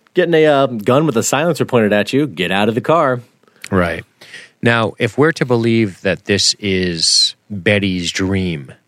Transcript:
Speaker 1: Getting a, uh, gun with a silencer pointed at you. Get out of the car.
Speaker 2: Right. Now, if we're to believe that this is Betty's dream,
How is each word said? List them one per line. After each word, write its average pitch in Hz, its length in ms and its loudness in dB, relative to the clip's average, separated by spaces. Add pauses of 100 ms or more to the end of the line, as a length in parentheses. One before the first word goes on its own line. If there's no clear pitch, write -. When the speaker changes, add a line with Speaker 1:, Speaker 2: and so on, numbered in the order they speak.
(140)
Speaker 1:
Getting 170 200 0
a, 156 120 4
uh, 139 220 4
gun 123 380 0
with 127 120 -2
a 117 60 2
silencer 143 420 -2
pointed 110 280 2
at 104 200 0
you. 143 140 0
Get 87 240 -6
out 101 180 0
of 110 60 -2
the 123 60 -2
car. 143 400 0 (500)
Speaker 2:
Right. 87 340 -2 (560)
Now, 117 380 0
if - 180 -4
we're 151 160 4
to - 120 -6
believe 117 560 0
that 92 240 -4
this 98 340 0
is 90 760 0 (140)
Betty's 95 600 -2
dream, 92 640 -4 (140)